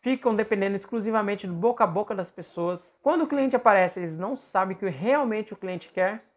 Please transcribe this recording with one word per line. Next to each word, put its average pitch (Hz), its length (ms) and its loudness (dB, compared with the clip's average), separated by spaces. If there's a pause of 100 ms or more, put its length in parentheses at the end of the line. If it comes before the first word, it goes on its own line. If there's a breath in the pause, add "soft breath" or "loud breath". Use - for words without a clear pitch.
ficam 254 340 0
dependendo 202 400 0
exclusivamente 208 720 -2
do 180 60 -6
boca 226 320 2
a - 20 2
boca 202 280 -2
das 185 160 -6
pessoas. 175 720 -6
Quando 320 200 4
o 302 40 2
cliente 269 300 0
aparece, 190 440 4
eles 165 180 -6
não 185 180 -4
sabem 190 400 -2
o - 20 -20
que 196 100 -4
realmente 214 640 -2
o 202 40 -12
cliente 180 320 -10
quer 196 360 -2 (120)